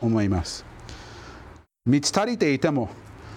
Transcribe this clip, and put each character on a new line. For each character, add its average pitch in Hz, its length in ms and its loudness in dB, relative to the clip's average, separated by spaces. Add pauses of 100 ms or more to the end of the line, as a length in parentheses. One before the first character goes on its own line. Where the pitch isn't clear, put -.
思 113 200 4
い 98 60 4
ま 90 160 2
す。 - 220 -10 (1200)
満 143 260 4
ち - 20 2
足 202 120 4
り 240 100 0
て 156 160 4
い 131 80 2
て 165 100 4
も、 120 200 0 (460)